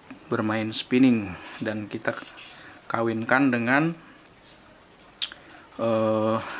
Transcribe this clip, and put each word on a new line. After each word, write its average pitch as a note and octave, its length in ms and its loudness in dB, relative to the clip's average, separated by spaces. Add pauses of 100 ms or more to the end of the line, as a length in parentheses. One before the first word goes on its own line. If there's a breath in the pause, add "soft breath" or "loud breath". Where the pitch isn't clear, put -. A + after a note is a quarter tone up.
(300)
bermain A2 400 0
spinning A2+ 640 4 (280 loud breath)
dan G#2+ 280 -4
kita - 240 -4 (760 loud breath)
kawinkan A#2 600 2
dengan, B2+ 440 2 (1900 loud breath)
eh, A2 560 2 (220 loud breath)